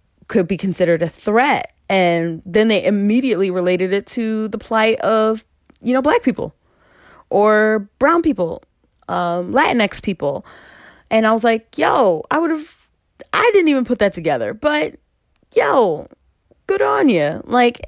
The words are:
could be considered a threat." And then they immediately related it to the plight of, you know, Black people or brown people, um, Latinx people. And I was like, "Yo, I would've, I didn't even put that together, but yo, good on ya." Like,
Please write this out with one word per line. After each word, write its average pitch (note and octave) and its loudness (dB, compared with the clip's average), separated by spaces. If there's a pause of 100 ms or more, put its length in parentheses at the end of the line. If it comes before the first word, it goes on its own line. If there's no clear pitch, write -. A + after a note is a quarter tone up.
(280)
could F#3+ 0
be F3 -4
considered E3+ 0
a E3 -2
threat." A3+ -2 (160)
And E3+ 0
then G#3+ 2
they G#3 0
immediately G#3 0
related F3+ 0
it G3 -2
to A3 -4
the G#3+ -8
plight A3 0
of, A3 0 (340)
you B3 -2
know, C4 0
Black F#4+ 0
people - -4 (760)
or G#3+ 2 (100)
brown E4 2
people, G3+ -2 (460)
um, F3+ -4
Latinx A3+ 0
people. D3+ -4 (640)
And A3 2
I A3 4
was A3+ 0
like, A3+ -2
"Yo, G#3+ 2
I D4 0
would've, D#4+ -6 (440)
I - 2
didn't F4+ 4
even C4+ 0
put B3 -2
that G3 2
together, C#3 -2
but D4+ -2 (600)
yo, A#3 2 (600)
good G4 0
on G#4 2
ya." D#3+ 0
Like, A#3+ 0